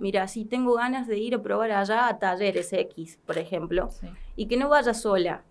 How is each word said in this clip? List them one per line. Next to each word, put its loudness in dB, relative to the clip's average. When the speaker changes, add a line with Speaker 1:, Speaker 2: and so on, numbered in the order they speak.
Speaker 1:
"Mira, 0
sí -8
tengo 2
ganas 0
de -2
ir -2
a -4
probar 0
allá 2
a -2
Talleres 0
X", -4
por -4
ejemplo, -2
Speaker 2:
Sí. -12
Speaker 1:
y -6
que 0
no 2
vaya 6
sola 0